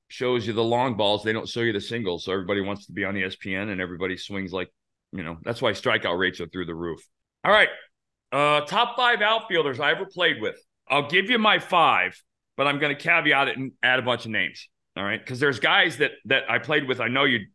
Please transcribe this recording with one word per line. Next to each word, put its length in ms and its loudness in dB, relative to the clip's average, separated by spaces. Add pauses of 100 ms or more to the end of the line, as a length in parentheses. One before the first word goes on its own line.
shows 400 -2
you 60 -2
the 100 0
long 340 0
balls. 280 2
They 80 0
don't 160 -4
show 140 -4
you 100 2
the 80 -2
singles. 440 -6
So 80 -4
everybody 280 0
wants 260 -6
to 60 -20
be 120 -4
on 120 -4
E 80 -2
S 100 -6
P 200 -8
N 140 -4
and 120 -6
everybody 360 -4
swings 360 -8
like, 160 -6 (420)
you 140 -8
know, 180 -8
that's 180 -6
why 120 0
strikeout 440 -2
rates 240 0
are 60 -6
through 200 -8
the 80 -8
roof. 260 -6 (420)
All 80 2
right. 180 6 (640)
Uh, 300 2
top 360 -2
five 260 2
outfielders 580 0
I 100 2
ever 160 -2
played 340 0
with. 160 -4 (320)
I'll 200 0
give 220 2
you 80 4
my 200 4
five, 580 4 (400)
but 120 2
I'm 100 0
gonna 160 0
caveat 540 2
it 80 -4
and 160 -8 (100)
add 160 4
a 40 0
bunch 220 -2
of 60 -10
names. 380 -4 (280)
All 60 -6
right. 220 -4
'Cause 160 -8
there's 180 2
guys 380 4
that, 160 2 (140)
that 220 2
I 100 2
played 280 0
with 140 -2
I 80 -2
know 160 2
you 300 0